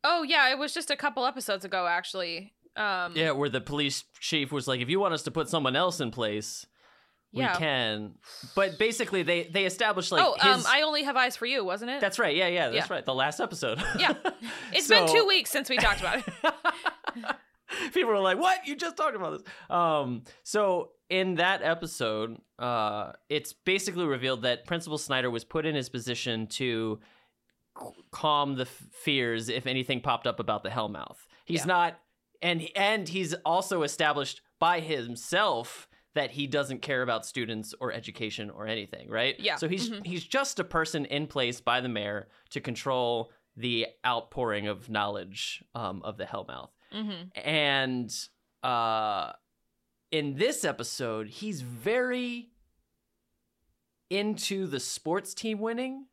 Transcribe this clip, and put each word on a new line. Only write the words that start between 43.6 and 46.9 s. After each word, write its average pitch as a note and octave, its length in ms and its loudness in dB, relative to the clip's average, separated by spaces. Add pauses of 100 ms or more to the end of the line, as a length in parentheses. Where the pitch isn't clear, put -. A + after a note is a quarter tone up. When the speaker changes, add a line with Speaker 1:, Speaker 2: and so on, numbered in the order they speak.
Speaker 2:
outpouring A2+ 600 0
of G#2 220 -6
knowledge, G2+ 760 -4 (100)
um, G2 300 -6
of A2 140 -8
the G2 80 -4
Hellmouth. C2 440 -10 (240)